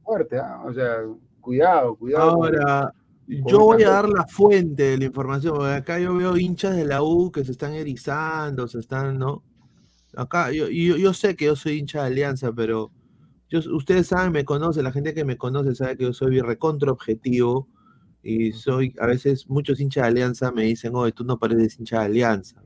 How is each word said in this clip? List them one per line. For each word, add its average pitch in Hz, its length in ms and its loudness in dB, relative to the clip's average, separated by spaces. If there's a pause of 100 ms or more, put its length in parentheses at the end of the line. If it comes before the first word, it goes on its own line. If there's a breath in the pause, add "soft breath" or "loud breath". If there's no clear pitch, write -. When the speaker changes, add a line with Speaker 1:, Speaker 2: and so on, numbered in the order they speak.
Speaker 1:
fuerte, 170 340 -2
¿ah? - 280 -10
O 123 80 -8
sea, 120 220 -2 (440)
cuidado, 131 560 2
cuidado 156 400 2
con, 165 80 2
Speaker 2:
Ahora, 143 480 0 (480)
Speaker 1:
con 135 100 -2
Speaker 2:
yo 202 100 8
voy 220 180 8
Speaker 1:
estas 214 100 6
Speaker 2:
a - 60 -
dar 202 100 2
Speaker 1:
cosas. 202 140 0
Speaker 2:
la 165 80 -2
fuente 180 560 4
de 135 160 2
la 135 80 0
información, 139 500 -4
porque 139 160 0
acá 143 260 -4
yo 180 160 -2
veo 180 220 2
hinchas 180 400 -2
de 160 80 0
la 143 180 0
U 170 300 2
que 139 140 -4
se 127 60 -6
están 143 200 -8
erizando, 147 960 -6
se 120 100 -12
están, 135 400 -4
¿no? 135 240 -4 (720)
Acá, 147 380 -2
yo, 151 160 -2
yo, 170 300 2
yo 185 160 4
sé 190 200 0
que 151 120 -2
yo 151 100 2
soy 151 220 -4
hincha 147 240 -6
de 135 60 -2
Alianza, 131 440 -2
pero 113 380 -2 (580 soft breath)
yo, 165 120 0 (140)
ustedes 175 340 2
saben, 185 240 0
me 147 120 0
conocen, 147 400 0
la 127 80 -4
gente 143 220 -4
que 156 100 -4
me 127 140 -4
conoce 135 360 -2
sabe 131 220 -4
que 127 80 -4
yo 123 80 0
soy 131 300 2
recontra 139 500 0
objetivo, 123 760 0 (540 soft breath)
y 113 300 -2
soy, 131 480 -2
a 117 60 0
veces 131 420 0
muchos 139 320 -2
hinchas 139 220 -2
de 117 60 2
Alianza 123 440 0
me 110 120 -2
dicen: 113 300 -2
"Oye, 120 180 0
tú 120 120 -10
no 123 140 -4
pareces 113 420 0
hincha 113 200 -4
de 107 60 0
Alianza", 110 600 0